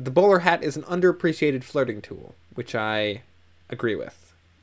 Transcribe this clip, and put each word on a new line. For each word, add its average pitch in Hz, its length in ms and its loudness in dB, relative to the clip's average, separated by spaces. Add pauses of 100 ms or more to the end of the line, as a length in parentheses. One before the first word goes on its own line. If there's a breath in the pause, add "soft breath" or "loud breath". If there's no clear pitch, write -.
the 127 100 -8
bowler 185 280 6
hat 170 240 2
is 147 140 -4
an 151 60 -10
underappreciated 170 800 0
flirting 120 380 -2
tool, - 320 -16 (220)
which - 200 -10
I 107 460 -2 (480)
agree 117 260 -4
with. - 380 -12 (300)